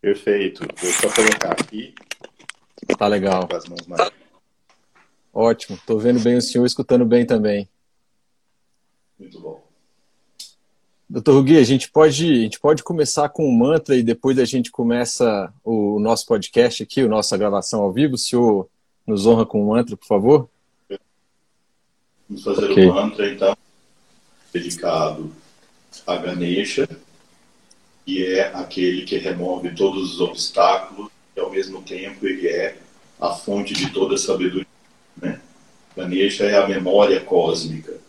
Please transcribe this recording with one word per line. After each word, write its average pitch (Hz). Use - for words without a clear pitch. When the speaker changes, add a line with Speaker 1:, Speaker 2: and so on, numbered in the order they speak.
Speaker 1:
Perfeito, 101
vou 90
só -
colocar 107
aqui. -
Speaker 2:
Tá 104
legal. 95
Speaker 1:
Com 87
as 82
mãos 87
mais -
Speaker 2:
Ótimo, 113
tô 110
vendo 120
bem 120
o 120
senhor, 123
escutando 123
bem 240
também. 120
Speaker 1:
Muito -
bom. -
Speaker 2:
doutor 135
Gui, 151
a 131
gente 127
pode, 156
a 139
gente -
pode 151
começar 151
com 156
um 127
mantra 131
e 123
depois 127
a 131
gente 123
começa 117
o, 107
o -
nosso 110
podcast 117
aqui, -
a 123
nossa 107
gravação 101
ao 98
vivo. 135
O 120
senhor 113
nos 104
honra 113
com 107
um 104
mantra, 120
por -
favor? 120
Speaker 1:
Vamos 98
fazer 98
Speaker 2:
Ok. 95
Speaker 1:
o 87
mantra, 101
então, 95
dedicado 85
a 90
Ganesha, 90
que 92
é 95
aquele 90
que 95
remove 90
todos 95
os 90
obstáculos -
e, 98
ao 95
mesmo 95
tempo, -
ele 92
é -
a -
fonte 101
de -
toda 95
a 98
sabedoria, 92
né? -
Ganesha 92
é 101
a 98
memória 95
cósmica. 80